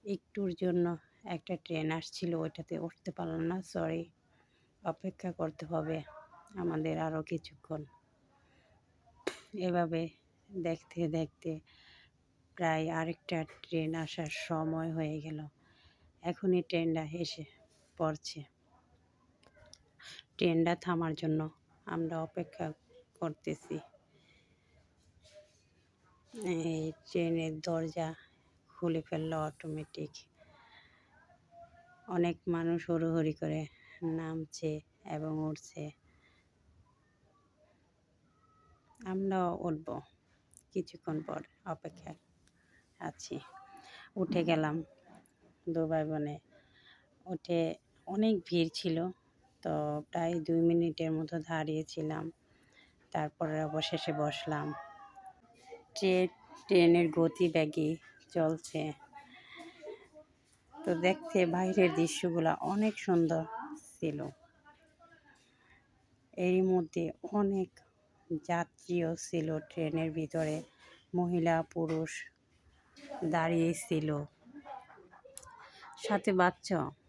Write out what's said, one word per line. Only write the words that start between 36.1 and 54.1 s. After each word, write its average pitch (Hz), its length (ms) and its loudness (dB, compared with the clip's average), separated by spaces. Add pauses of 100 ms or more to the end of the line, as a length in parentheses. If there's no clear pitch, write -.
আমরাও 190 560 0
উঠব, 160 400 -4 (720)
কিছুক্ষণ 165 500 -6
পর 151 200 -8 (240)
অপেক্ষায় 165 500 -10 (840)
আছি। - 400 -10 (760)
উঠে 180 280 2
গেলাম 156 400 2 (840)
দু 160 180 0
ভাই 156 180 2
বোনে। 151 340 -4 (880)
উঠে 165 480 0 (320)
অনেক 214 400 4
ভিড় 170 280 4
ছিল, 165 340 0 (540)
তো 151 480 0
প্রায় 170 300 0
দুই 165 200 4
মিনিটের 170 520 4
মতো 160 260 -2
দাঁড়িয়েছিলাম, 156 920 -4 (800)
তারপরে 156 520 0
অবশেষে 156 480 -2